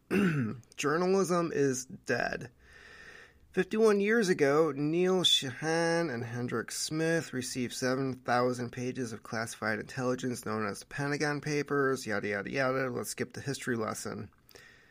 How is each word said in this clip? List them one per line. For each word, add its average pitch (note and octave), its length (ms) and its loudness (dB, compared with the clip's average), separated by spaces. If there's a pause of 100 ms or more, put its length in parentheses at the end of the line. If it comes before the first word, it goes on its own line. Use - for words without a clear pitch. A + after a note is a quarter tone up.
(120)
<clears throat> D3 500 2 (160)
Journalism F3 760 2
is C#3 320 2
dead. - 640 -4 (1000)
Fifty-one G#3 500 4
years G#3+ 260 4
ago, D3 480 4
Neil F3 480 2
Sheehan E3 840 2
and A#2 160 -4
Hendrik A#2+ 460 -4
Smith D#3+ 600 0
received B2 420 -4
seven C3 420 -2
thousand B2 560 0
pages B2+ 420 -6
of G2+ 100 -12
classified A2 560 -4
intelligence B2+ 680 -4
known G#2+ 220 -2
as G2 140 -6
the - 60 -18
Pentagon D3 520 -2
Papers, C#3+ 680 0
yada, G2+ 220 -2
yada, G#2 240 -4
yada. C3 380 0
Let's A#2+ 220 -6
skip - 200 -6
the - 80 -12
history B2+ 380 -4
lesson. G#2+ 520 -6 (600)